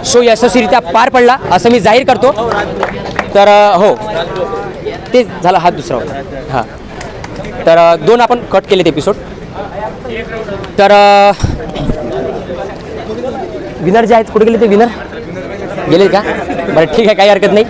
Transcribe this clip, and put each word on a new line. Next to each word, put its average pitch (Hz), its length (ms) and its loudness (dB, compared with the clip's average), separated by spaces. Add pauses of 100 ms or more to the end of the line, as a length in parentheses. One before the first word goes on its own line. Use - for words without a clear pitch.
शो 240 160 4
यशस्वीरित्या 233 580 2
पार 220 300 -2
पडला 254 280 4 (140)
असं 180 180 2
मी 240 100 4
जाहीर 214 340 2
करतो. 233 380 0 (840)
तर, 202 120 6
अ, 202 300 6
हो, 185 180 4 (1160)
ते 247 100 4 (200)
झाला, 180 140 2
हा 170 120 2
दुसरा 147 260 -6
होता. 110 260 -6 (300)
हां, 127 120 -2 (1000)
तर, 165 120 6
अ, 170 180 6
दोन 202 260 4
आपण 240 180 2
कट 190 300 -2
केलेत 180 180 2
एपिसोड. 151 280 0 (1600)
तर, 196 120 6
अ, 202 400 6 (2500)
विनर 220 260 2
जे 208 80 2
आहेत 226 200 4
कुठे 214 120 2
गेले 226 160 2
ते 233 60 4
विनर? 208 200 4 (1040)
गेले 185 160 4
का? 185 140 2 (520)
बरं, 160 120 4
ठीक 220 220 0
आहे, 214 80 4
काही 196 140 4
हरकत 196 240 2
नाही. 214 160 4